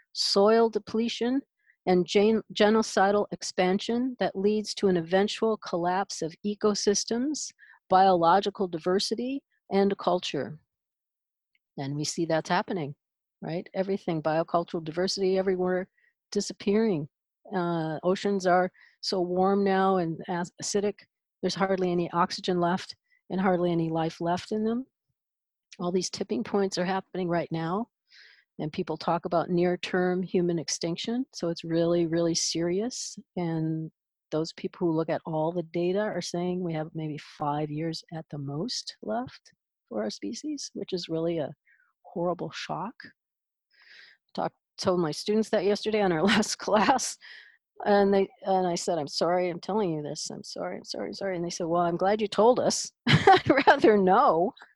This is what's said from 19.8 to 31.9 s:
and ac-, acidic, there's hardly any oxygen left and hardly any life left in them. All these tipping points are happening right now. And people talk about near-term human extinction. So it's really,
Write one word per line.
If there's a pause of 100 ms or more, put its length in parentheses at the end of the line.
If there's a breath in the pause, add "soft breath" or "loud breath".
and
ac-, (100)
acidic, (420)
there's
hardly
any
oxygen
left (360)
and
hardly
any
life
left
in
them. (920)
All
these
tipping
points
are
happening
right
now. (680 soft breath)
And
people
talk
about
near-term
human
extinction.
So
it's
really,